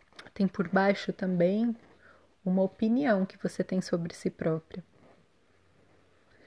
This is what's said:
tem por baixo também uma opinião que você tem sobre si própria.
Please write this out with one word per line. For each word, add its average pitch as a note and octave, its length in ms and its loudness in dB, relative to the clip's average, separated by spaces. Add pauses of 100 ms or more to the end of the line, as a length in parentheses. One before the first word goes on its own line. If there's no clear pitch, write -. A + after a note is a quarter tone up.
(320)
tem G3 160 0
por F3+ 180 -4
baixo G3 460 2
também F#3+ 640 0 (640)
uma F#3+ 200 2
opinião A3 640 2
que - 100 -8
você - 260 -4
tem F#3 200 -2
sobre E3+ 320 -4
si - 160 -6
própria. D#3+ 520 -4 (1600)